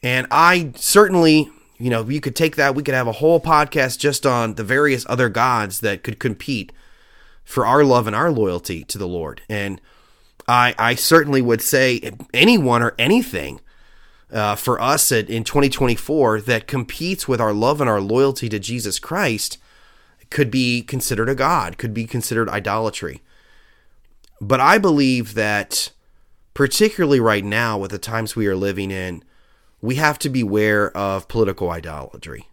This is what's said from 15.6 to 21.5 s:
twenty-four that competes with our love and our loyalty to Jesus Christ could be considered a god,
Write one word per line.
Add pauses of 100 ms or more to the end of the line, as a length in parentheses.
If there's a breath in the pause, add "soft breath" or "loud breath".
twenty-four
that
competes
with
our
love
and
our
loyalty
to
Jesus
Christ (720 soft breath)
could
be
considered
a
god,